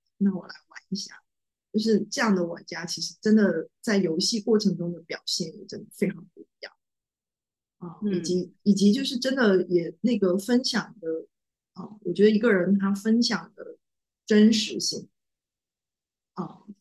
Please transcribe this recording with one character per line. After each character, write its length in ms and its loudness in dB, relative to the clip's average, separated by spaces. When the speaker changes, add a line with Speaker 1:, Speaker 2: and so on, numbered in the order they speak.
Speaker 1:
那 180 0
我 120 -10
来 80 -20
玩 180 -20
一 80 -6
下。 180 -14
就 100 0
是 220 2
这 180 -6
样 120 2
的 80 2
玩 220 -8
家， 220 -12
其 160 -10
实 180 -10
真 160 4
的 320 2
在 160 0
游 200 0
戏 220 -2
过 180 2
程 200 0
中 120 -6
的 120 -10
表 240 -12
现 200 -6
也 80 -18
真 120 -14
的 140 -16
非 160 -4
常 240 -10
不 80 -20
一 60 -20
样。 120 -16
啊， 260 -16
Speaker 2:
嗯。 120 -2
Speaker 1:
以 80 -2
及， 280 -4
以 100 4
及 180 4
就 140 2
是 140 -4
真 180 -2
的 300 4
也 340 -2
那 180 0
个 200 0
分 260 0
享 340 -6
的， 280 -8
啊， 120 -14
我 140 -6
觉 100 4
得 60 8
一 80 2
个 120 2
人 280 2
他 160 -2
分 280 0
享 320 -4
的 220 -18
真 260 6
实 300 -2
性， 260 -6
啊， 320 -10